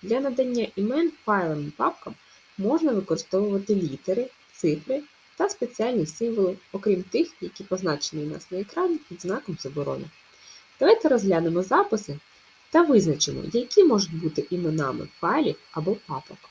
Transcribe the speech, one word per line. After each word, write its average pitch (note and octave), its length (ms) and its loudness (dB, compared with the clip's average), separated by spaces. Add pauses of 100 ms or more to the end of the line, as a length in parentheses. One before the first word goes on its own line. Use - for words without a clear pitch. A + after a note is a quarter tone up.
Для A3+ 180 0
надання B3+ 560 0
імен C#4 360 0 (120)
файлам E3 440 0
і - 20 -10
папкам - 440 -4 (440)
можна C#4 340 2
використовувати G3 800 0
літери, F#3 560 -2 (220)
цифри F3 500 -2 (340)
та F#4+ 120 0
спеціальні A#3 580 -2
символи, G3+ 500 -2 (160)
окрім G3 300 0
тих, D4+ 380 -2
які F3+ 240 -12
позначені D#3+ 580 -4
у D3 40 -6
нас D#3 240 -12
на F3+ 80 -6
екрані E4 400 -2 (100)
під E3+ 140 -14
знаком F#3 380 -6
заборони. C#3 440 -6 (720)
Давайте F4+ 300 6
розглянемо F3+ 540 2
записи G#3 560 0 (520)
та E4 120 6
визначимо, D#3 600 2 (100)
які B3+ 320 4
можуть G3 300 2
бути D#3+ 360 -4
іменами D#3 580 -2 (100)
файлів A3+ 380 0 (160)
або E3+ 240 -2 (100)
папок. - 320 -10 (120)